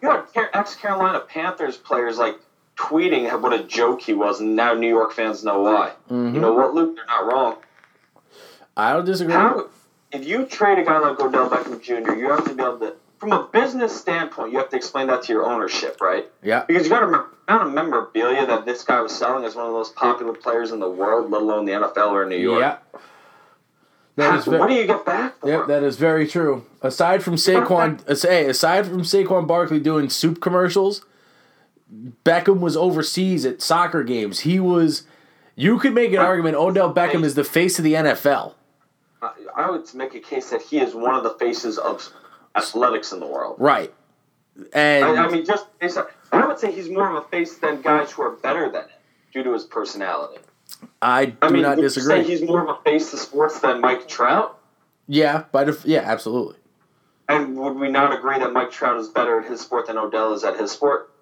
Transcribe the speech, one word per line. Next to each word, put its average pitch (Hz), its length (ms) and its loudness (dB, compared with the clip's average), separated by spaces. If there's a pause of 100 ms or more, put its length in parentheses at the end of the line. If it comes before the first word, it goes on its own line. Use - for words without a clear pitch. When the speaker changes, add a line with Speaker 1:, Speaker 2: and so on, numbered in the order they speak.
Speaker 1:
You 285 60 0
had - 240 0
Car-, 226 200 -2
ex-Carolina 202 680 -2
Panthers 160 560 -6
players, 120 400 -2
like, 113 180 0 (400)
tweeting 139 640 0
what 113 140 2
a 113 100 0
joke 117 380 0
he 110 140 -2
was, 101 240 0
and 110 160 0
now 117 180 2
New 117 160 0
York 113 240 2
fans 107 300 -4
know 101 180 0
why. 101 300 2 (180)
Speaker 2:
Mm-hmm. 123 260 -2
Speaker 1:
You 151 60 0
know 113 120 4
what, 131 200 4
Luke? 165 220 0
They're - 100 -16
not 120 260 -2
wrong. 123 260 0 (1200)
Speaker 2:
I 110 180 2
don't 175 120 0
disagree. 180 300 0
Speaker 1:
How, 220 320 2 (440)
if 135 140 -10
you 226 220 -2
trade 202 320 2
a 170 40 0
guy 160 140 2
like 143 220 0
Odell 131 320 0
Beckham 120 320 -4
Junior, 113 320 -4
you 127 160 -2
have 147 140 0
to 143 100 -6
be 127 80 -4
able 120 160 -4
to, 110 160 -6 (240)
from 208 120 -4
a 180 120 0
business 247 560 -2
standpoint, 156 540 -6
you 127 40 -2
have 131 120 -4
to 135 60 -8
explain 135 320 -4
that 123 160 0
to 117 100 -4
your 110 120 0
ownership, 117 560 -4
right? 95 240 0 (160)
Speaker 2:
Yeah. 113 260 0
Speaker 1:
Because 170 180 4
you 156 40 0
gotta 220 160 4
remember, 170 240 0 (180)
the 196 60 4
amount 196 140 2
of 139 80 -6
memorabilia 127 720 0
that 110 180 -2
this 123 180 -6
guy 123 180 0
was 107 140 -6
selling 123 300 -2
as 113 80 -6
one 117 140 -6
of 117 40 -4
the 113 60 -2
most 113 160 -6
popular 120 400 -2
players 117 380 -2
in 110 80 -8
the 92 100 -2
world, 104 400 0
let 104 140 0
alone 107 220 0
the 98 80 -2
N 104 100 0
F - 120 -4
L 104 140 2
or 98 160 0
New 92 120 -4
York. 117 240 2
Speaker 2:
Yeah. 139 160 0 (1400)
That 147 140 4
Speaker 1:
How, - 80 4
Speaker 2:
is - 60 -6
ve- 160 120 2
Speaker 1:
what 175 100 4
do 254 80 2
you 226 100 2
get 196 200 0
back 220 340 -4
for - 80 -4
Speaker 2:
Yep, 151 140 0
Speaker 1:
him? 139 80 -4
Speaker 2:
that 143 140 2
is 139 120 0
very 156 320 2
true. 151 380 0 (160)
Aside 170 420 2
from 175 120 0
Speaker 1:
You 185 180 2
know 185 80 6
Speaker 2:
Saquon, 165 380 2
Speaker 1:
what? - 100 -18
Speaker 2:
as-, - 140 0
hey, 175 260 4
aside 170 360 2
from 180 180 -4
Saquon 185 440 2
Barkley 165 320 2
doing 151 300 0
soup 160 320 0
commercials, 185 640 0 (1200)
Beckham 175 340 4
was 170 180 0
overseas 170 680 0
at 123 160 -4
soccer 170 420 0
games. 113 380 -4
He 180 180 2
was, 175 440 2 (520)
you 190 240 2
could 262 140 0
make 226 200 4
an 190 60 2
Speaker 1:
I 180 60 6
Speaker 2:
argument 170 300 2
Odell 180 380 2
Beckham 175 300 2
is 139 120 0
the 143 80 2
face 180 360 0
of 165 40 -2
the 156 120 4
N 160 120 2
F - 180 0
L. 139 300 0 (680)
Speaker 1:
I, 113 100 -8 (240)
I 185 140 -2
would 170 240 -8
make 131 220 -10
a 113 40 -14
case 127 320 -8
that 113 100 -4
he 151 180 -2
is 120 160 0
one 120 200 0
of 131 80 -2
the 113 80 -2
faces 117 460 -4
of - 340 -6 (440)
athletics 113 560 -2
in - 80 -12
the - 80 -10
world. - 320 -6
Speaker 2:
Right. 127 340 2 (800)
And 147 320 4
Speaker 1:
I, 160 200 2
I 170 60 -2
mean, 165 140 -2
just 202 200 -2 (140)
based 175 180 -4
on, - 80 -4 (260)
I 220 140 4
would 294 140 -4
say 208 120 -2
he's 175 180 -8
more 190 200 0
of 165 140 -6
a - 60 -18
face 170 280 -4
than 147 240 -4
guys 151 300 0
who - 120 -8
are 120 80 -2
better 143 380 -4
than - 140 -8
him - 60 -20 (440)
due 131 100 -6
to 123 100 0
his 107 100 -4
personality. 98 760 -8 (600)
Speaker 2:
I 127 240 4
do 120 160 -6
Speaker 1:
I - 80 4
mean, 139 140 4
Speaker 2:
not 143 140 2
Speaker 1:
would 156 60 4
Speaker 2:
disagree. 135 360 2
Speaker 1:
you 170 40 2
say 165 60 -2
he's 170 120 0
more 170 200 2
of 156 80 -4
a - 140 -6
face 156 300 2
of 143 60 -10
sports - 400 0
than 123 220 0
Mike 123 260 0
Trout? 156 500 0 (500)
Speaker 2:
Yeah, 151 440 2
by 139 140 4
def-, 151 200 -2
yeah, 151 200 4
absolutely. 110 500 -4 (720)
Speaker 1:
And 143 300 -2
would 135 180 -6
we 139 140 -4
not 139 280 2
agree 131 220 -2
that 123 140 -2
Mike 123 180 -2
Trout 123 260 -2
is 110 120 -8
better 117 320 0
at 113 80 -14
his 117 120 -10
sport 117 260 -4
than 110 100 -6
Odell 110 360 -2
is 101 100 -6
at 98 160 -2
his 101 120 -4
sport? - 400 -2 (100)